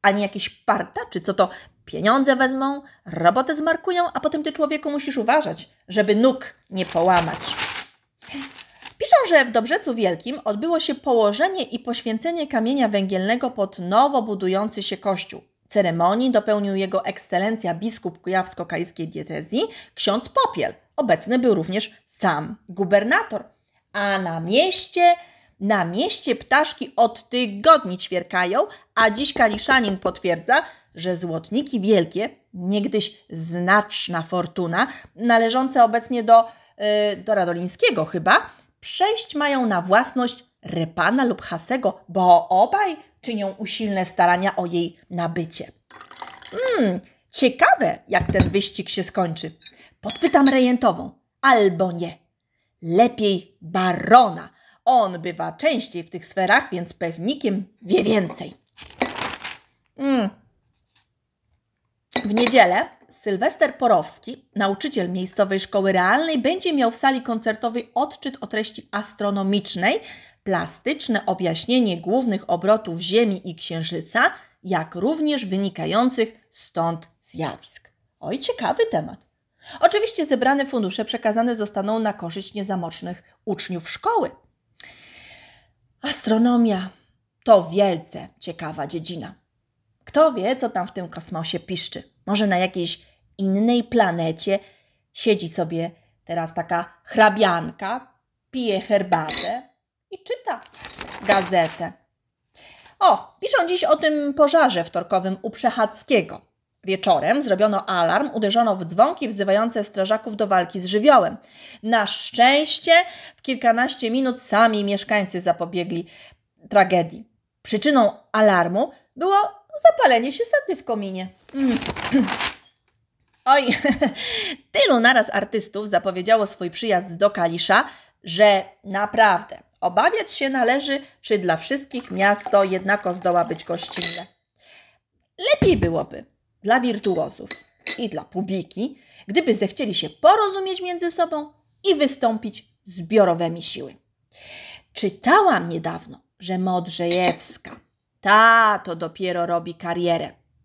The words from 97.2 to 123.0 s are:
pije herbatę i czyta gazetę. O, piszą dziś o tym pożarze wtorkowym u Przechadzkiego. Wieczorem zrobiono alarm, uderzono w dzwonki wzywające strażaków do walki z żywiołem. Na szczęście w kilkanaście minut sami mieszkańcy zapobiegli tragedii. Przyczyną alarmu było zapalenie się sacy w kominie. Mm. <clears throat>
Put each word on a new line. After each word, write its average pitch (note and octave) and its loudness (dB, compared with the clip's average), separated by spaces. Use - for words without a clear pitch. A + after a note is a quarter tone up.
pije A3+ -4
herbatę F#3 0
i F#4+ -18
czyta A#4 -8
gazetę. F3+ 0
O, - 2
piszą G4 0
dziś F4+ -2
o D4 4
tym D4+ -2
pożarze C#4+ 4
wtorkowym F#3 -2
u - -6
Przechadzkiego. - -2
Wieczorem F#3+ 2
zrobiono G3+ 2
alarm, F#3 0
uderzono A3 2
w F#3 -8
dzwonki A3+ 2
wzywające G#3 0
strażaków G#3 -2
do G#3 -2
walki F#3 0
z F3+ -8
żywiołem. G#3+ 4
Na A3 0
szczęście C#4+ 2
w - -20
kilkanaście A#3+ 0
minut B3+ -2
sami G#3+ 2
mieszkańcy G3+ -2
zapobiegli F3 -4
tragedii. F3+ 2
Przyczyną A3+ 2
alarmu G3+ 2
było F#4 0
zapalenie C4+ 4
się A4+ -4
sacy C5+ -2
w - -20
kominie. F#3+ -6
Mm. C4+ 0
<clears throat> A#3+ 4